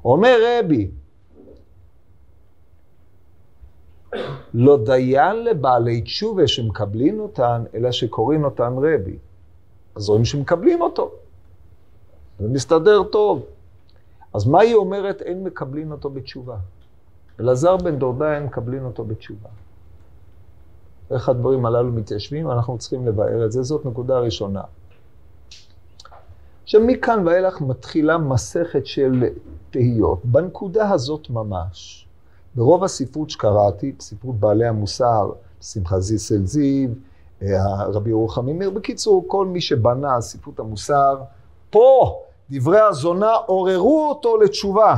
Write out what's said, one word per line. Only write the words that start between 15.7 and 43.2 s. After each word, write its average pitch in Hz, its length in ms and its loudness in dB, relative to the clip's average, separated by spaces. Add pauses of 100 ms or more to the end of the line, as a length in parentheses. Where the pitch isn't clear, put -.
אותו 143 180 -10
בתשובה. 127 480 -14 (840)
אלעזר 127 380 2
בן 175 220 -4
דורדיה, 135 360 -2
אין 147 100 -6
מקבלים 123 400 -8
אותו 117 200 -10
בתשובה. 107 440 -14 (1600)
איך 131 180 -2
הדברים 127 360 0
הללו 120 260 0
מתיישבים? 117 600 -6
אנחנו 120 260 -4
צריכים 127 300 -6
לבאר 110 380 0
את 110 60 -2
זה. 127 120 -2
זאת 147 220 -4
נקודה 127 340 -2
ראשונה. 104 420 -4 (2000)
עכשיו, 220 160 6
מכאן 233 460 2
ואילך 185 340 2
מתחילה 151 560 0
מסכת 151 680 -2
של 131 380 0 (460)
תהיות. 113 560 0
בנקודה 185 640 0
הזאת 151 400 -2
ממש, 101 800 -8 (480)
ברוב 147 280 4
הספרות 151 460 -6
שקראתי, 104 600 2
בספרות 123 440 -12
בעלי 107 320 2
המוסר, 110 640 0 (300)
שמחה 95 380 -4
זיסל 101 460 -2
זיו, 139 440 0 (520)
אה, 98 440 -2
רבי 104 240 -4
ירוחם 110 360 -2
מאיר, 170 240 -4
בקיצור, 196 580 0
כל 196 180 0
מי 180 160 -4
שבנה 127 540 0
על 120 60 -2
ספרות - 380 -14
המוסר, 139 560 0 (540)
פה 233 500 6 (300)
דברי 139 300 4
הזונה 190 520 2